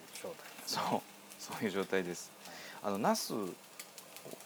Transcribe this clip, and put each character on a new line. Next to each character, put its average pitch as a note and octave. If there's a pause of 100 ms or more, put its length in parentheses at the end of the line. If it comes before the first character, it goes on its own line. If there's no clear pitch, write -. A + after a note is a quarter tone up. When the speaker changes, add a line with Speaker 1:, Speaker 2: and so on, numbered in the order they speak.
(220)
Speaker 1:
状 -
態 E3 (240)
で -
す -
ね。 -
Speaker 2:
そ A#2
う、 - (380)
そ -
う B2
い -
う G2
状 F#2+
態 F#2+
で F2
す。 - (500)
Speaker 1:
は -
い。 G2+
Speaker 2:
あ G2
の、 -
ナ F3+
ス -
の G#2 (960)